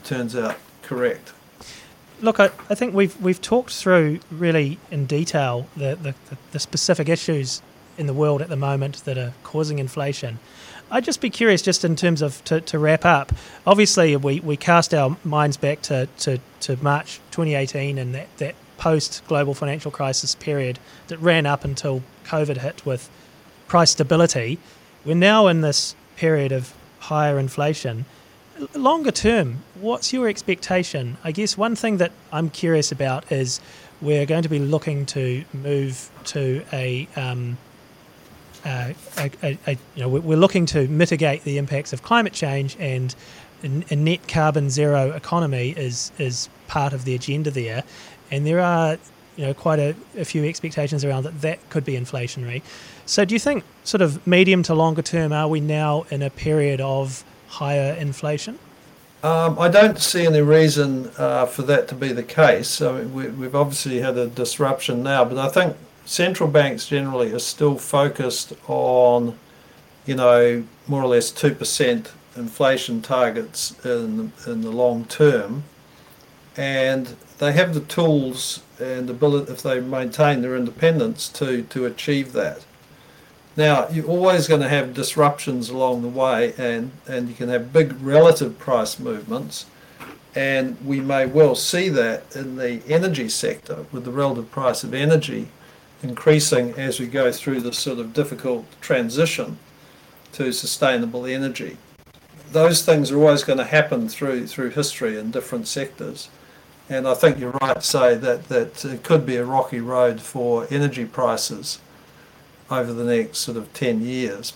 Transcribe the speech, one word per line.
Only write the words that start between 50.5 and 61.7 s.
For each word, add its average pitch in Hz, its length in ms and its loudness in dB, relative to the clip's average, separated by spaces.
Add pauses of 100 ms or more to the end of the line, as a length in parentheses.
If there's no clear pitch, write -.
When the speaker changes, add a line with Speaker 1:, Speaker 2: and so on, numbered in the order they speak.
Speaker 2:
around 131 200 -2
that 156 160 -10
that 156 280 -6
could 147 160 -4
be 143 80 -4
inflationary. 123 720 -6 (420)
So - 180 2
do 202 120 2
you 226 40 2
think 277 240 0 (200)
sort 202 180 0
of 147 240 2
medium 180 380 6
to 165 100 0
longer 160 300 2
term, 160 280 -2
are 151 160 0
we 156 120 0
now 151 500 0
in 143 140 -4
a 139 80 -4
period 143 500 0
of 135 420 -4 (240)
higher 143 460 -2
inflation? 151 640 -6 (640)
Speaker 1:
Um, 165 380 2
I 175 100 6
don't 208 300 8
see 175 260 2
any 156 160 6
reason, 143 800 4
uh, 131 260 2
for 123 160 -4
that 131 280 2